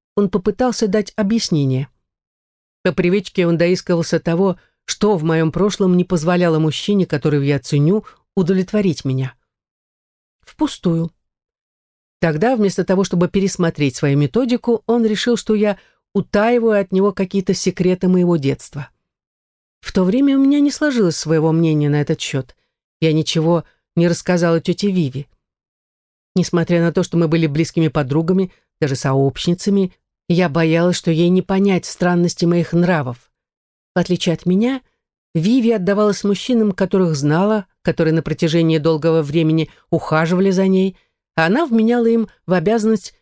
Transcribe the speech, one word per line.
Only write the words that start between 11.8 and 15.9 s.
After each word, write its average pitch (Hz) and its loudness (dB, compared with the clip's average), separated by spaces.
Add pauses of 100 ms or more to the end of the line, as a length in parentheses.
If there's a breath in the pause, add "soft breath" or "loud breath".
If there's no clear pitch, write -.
Тогда, 175 0
вместо 196 0
того, 190 0
чтобы 175 0
пересмотреть 175 -2
свою 139 0
методику, 233 0
он 226 2
решил, 214 0
что - -2
я 208 0 (360 soft breath)